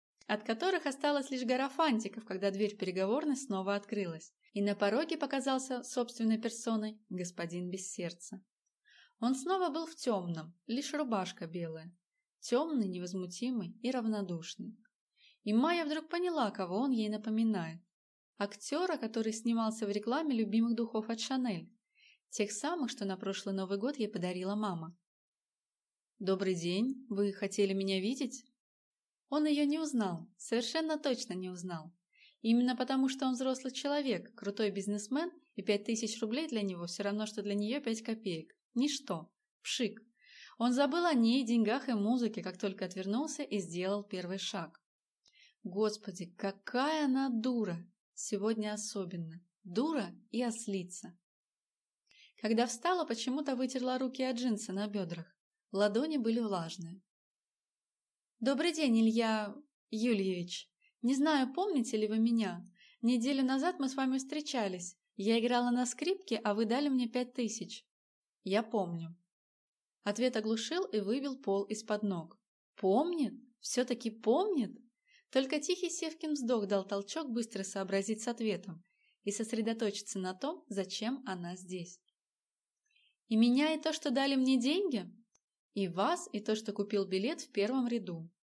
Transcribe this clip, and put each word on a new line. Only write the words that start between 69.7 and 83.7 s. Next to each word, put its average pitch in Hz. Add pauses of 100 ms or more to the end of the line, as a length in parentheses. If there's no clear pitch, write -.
Ответ 233
оглушил 226
и 381
выбил 262
пол 196
из-под 214
ног. 180 (360)
«Помнит? 269 (260)
Всё-таки 226
помнит?» 262 (540)
Только 269
тихий 359
Севкин 320
вздох 240
дал 196
толчок 202
быстро 226
сообразить 196
с -
ответом 196 (400)
и 208
сосредоточиться 220
на 185
том, 269
зачем 214
она 180
здесь. 180 (1300)
«И 220
меня, 254